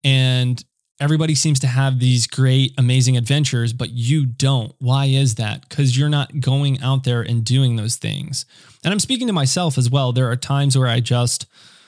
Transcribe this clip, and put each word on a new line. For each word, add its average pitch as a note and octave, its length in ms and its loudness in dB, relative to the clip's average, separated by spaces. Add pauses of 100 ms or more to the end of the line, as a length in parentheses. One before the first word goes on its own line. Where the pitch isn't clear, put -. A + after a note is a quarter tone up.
and B2+ 600 0 (360)
everybody D#3 340 2
seems C#3 260 0
to C#3 60 0
have C3 320 2
these B2 280 2
great, C3 520 2
amazing B2+ 380 4
adventures, A#2+ 560 0
but B2 180 -8
you B2+ 360 0
don't. B2+ 520 -2
Why C3+ 280 0
is C3+ 280 2
that? G#2+ 340 -6
'Cause C3 280 0
you're D3 120 2
not D3 320 -2
going C3+ 400 0
out C3 240 -2
there A#2+ 160 0
and A2+ 240 -2
doing B2 320 2
those A2 200 -4
things. - 500 -8 (360)
And F3+ 100 -2
I'm G#3 80 -2
speaking B3+ 260 -4
to G#3+ 60 -2
myself C#3 440 0
as B2 140 2
well. C3 220 0
There B2 180 0
are B2 60 -2
times C#3 420 0
where B2+ 100 2
I A#2 120 0
just A#2+ 460 -2 (420)